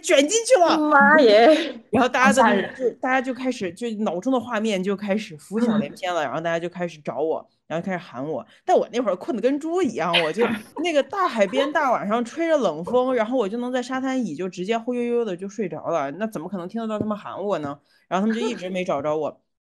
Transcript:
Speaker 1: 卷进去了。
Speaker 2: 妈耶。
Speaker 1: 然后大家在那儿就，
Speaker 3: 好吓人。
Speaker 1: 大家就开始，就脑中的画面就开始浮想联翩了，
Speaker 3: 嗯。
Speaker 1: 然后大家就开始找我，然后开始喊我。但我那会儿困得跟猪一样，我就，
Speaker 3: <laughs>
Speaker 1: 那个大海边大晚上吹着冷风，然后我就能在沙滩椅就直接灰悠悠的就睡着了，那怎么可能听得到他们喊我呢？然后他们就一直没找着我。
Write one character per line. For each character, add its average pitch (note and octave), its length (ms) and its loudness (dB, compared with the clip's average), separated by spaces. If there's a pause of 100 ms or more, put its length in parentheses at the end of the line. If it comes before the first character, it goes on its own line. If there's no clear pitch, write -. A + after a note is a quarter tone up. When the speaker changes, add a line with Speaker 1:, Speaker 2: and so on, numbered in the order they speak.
Speaker 1:
卷 D#4 160 4
进 D4 120 4 (140)
去 A#4 160 6
了。 D#4+ 160 6 (140)
Speaker 2:
妈 C#4+ 300 8
耶。 C4+ 600 6 (100)
Speaker 1:
然 A#3+ 120 2
后 B3+ 60 2
大 B3+ 180 2
家 B3+ 60 6
在 B3+ 100 4
那 A3+ 80 6
儿 G3+ 60 4
就， F#3 120 -2
Speaker 3:
好 - 80 -14
吓 C4 80 -4
人。 - 160 -2
Speaker 1:
大 C#4 80 -2
家 C4 140 0
就 C4 100 -4
开 B3+ 180 -4
始， G3+ 220 -6
就 A#3 160 -6 (120)
脑 F3+ 200 -2
中 B3 100 -2
的 C4 80 2
画 A3+ 220 -4
面 G#3 220 0
就 G3 120 -2
开 G3 220 -2
始 G3+ 220 -10
浮 G3 220 -8
想 G#3+ 200 2
联 C#3+ 140 -6
翩 F3+ 180 -4
了， E3+ 100 0
Speaker 3:
嗯。 - 20 -2
Speaker 1:
然 B2 100 -4
后 D#3 60 -4
大 E3+ 100 -4
家 E3+ 80 0
就 E3+ 100 -6
开 F3 180 -6
始 D#3+ 140 -14
找 C3 200 -8
我， D#3 280 -4 (180)
然 D#3+ 140 -6
后 - 20 -6
开 G3 100 -6
始 F#3 40 -4
喊 C3 260 -12
我。 C#3+ 240 -8 (200)
但 F4+ 100 4
我 - 160 2
那 A3+ 80 -2
会 A3+ 100 -2
儿 - 60 -2
困 - 180 -8
得 G#3 60 -4
跟 C4 180 0
猪 D#4+ 220 -4
一 C#4 140 0
样， E3+ 180 -2 (100)
我 D#3 80 -2
就， G#3 160 0 (180)
Speaker 3:
<laughs> - 200 -10
Speaker 1:
那 F4 80 -2
个 C#4+ 100 2
大 F#4 240 -2
海 A#3 200 2
边 C4+ 260 -2
大 D4 180 0
晚 E3+ 160 -2
上 A3+ 160 0
吹 D4+ 240 -4
着 D#4+ 120 2
冷 E3+ 260 -2
风， B3+ 300 0
然 A3+ 100 2
后 B3+ 140 -2
我 G#3 100 0
就 G#3 80 -6
能 A#3+ 160 -6
在 B3+ 100 -2
沙 C4 160 -6
滩 C4 240 -2
椅 E3+ 120 -6
就 E3+ 120 -6
直 F3+ 200 -8
接 A3+ 100 0
灰 A#3+ 200 -4
悠 A#3+ 60 -2 (140)
悠 A#3+ 80 0
的 G3 100 -4
就 F#3 140 -10
睡 A3 180 -6
着 - 220 -8
了， D3+ 220 -2
那 F#3 160 -6
怎 A3 120 -10
么 D#3 80 -10
可 F#3 120 -10
能 E3+ 100 -10
听 A3 100 -10
得 A3+ 80 -6
到 G#3+ 120 -4
他 G#3 80 -4
们 G#3+ 100 -4
喊 B2+ 260 -12
我 G3 180 -2
呢？ C#3+ 180 -8 (280)
然 F3+ 140 -2
后 G3+ 60 0
他 A3 40 2
们 A3+ 80 -2
就 G#3+ 80 -2
一 B3 80 -2
直 F3+ 140 -8
没 F#3 160 -4
找 E3 160 -2
着 D3+ 160 -2
我。 D3 240 -6 (220)